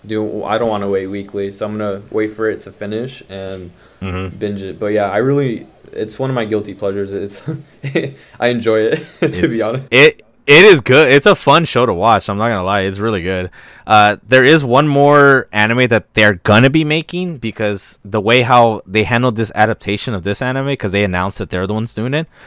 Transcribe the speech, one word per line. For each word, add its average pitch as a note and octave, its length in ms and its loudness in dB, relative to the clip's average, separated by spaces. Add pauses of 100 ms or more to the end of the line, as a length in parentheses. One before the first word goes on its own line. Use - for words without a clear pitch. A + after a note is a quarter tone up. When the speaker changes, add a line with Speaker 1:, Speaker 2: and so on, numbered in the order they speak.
Speaker 1:
do, G#2+ 380 -6
I G#2 120 -2
don't A#2 140 -2
wanna G2+ 180 -4
wait F#2+ 200 -4
weekly, G2+ 440 -8
so G#2+ 140 -10
I'm G#2+ 100 -8
gonna G2+ 240 -6 (100)
wait A2 180 -2
for A2 200 -6
it G2 120 -6
to F#2+ 120 -20
finish G#2+ 560 -10
and F#2+ 440 -14 (280)
Speaker 2:
Mm-hmm. F#2 360 -10
Speaker 1:
binge G#2 260 -6
it. F#2+ 180 -12
But G#2 80 -6
yeah, G#2 220 0
I G2+ 80 -2
really, C3 460 -2 (280)
it's - 260 -10
one C3 100 -4
of C3 60 -4
my A#2 100 -2
guilty G#2 300 -6
pleasures. G2 380 -6
It's, G2+ 360 -10 (200)
<laughs> - 720 -10
I A#2+ 80 0
enjoy A2 320 0
it, A#2 160 0
<laughs> - 240 -10
to E3+ 60 -2
Speaker 2:
It's, - 140 -4
Speaker 1:
be A#2+ 220 -2
honest. A#2+ 300 -4
Speaker 2:
it, C#3 300 4 (220)
it D#3 200 8
is F3+ 160 8
good. C3 320 4
It's C#3 140 4
a G3+ 100 4
fun D#3 300 2
show B2 200 0
to G#2 80 0
watch. G2+ 340 0
I'm G2+ 80 -4
not A2 120 -2
gonna G2 160 -4
lie. G2 160 -2
It's F#2+ 180 -4
really G#2 240 -4
good. F#2 280 -6 (360)
Uh, G#2 300 4 (100)
there B2+ 180 4
is D3 200 4
one C3 240 2
more C#3 640 4
anime A2+ 340 2
that A2 280 -2
they're G#2+ 200 4
gonna G#2+ 340 4
be D#3+ 160 0
making E3 540 -6
because G#2 680 -6
the G2+ 160 -4
way A#2 220 4
how A#2 460 4
they G#2 160 0
handled A#2+ 320 0
this A2 180 -4
adaptation G#2+ 600 -2
of F2 100 -6
this G2+ 180 -4
anime, C3+ 340 -4
'cause G2+ 140 -6
they G2+ 140 0
announced F#2 340 -4
that G2+ 120 -8
they're F#2 180 -4
the G#2+ 60 -2
ones A2 200 -6
doing A#2+ 180 -6
it, D#3 140 -4 (200)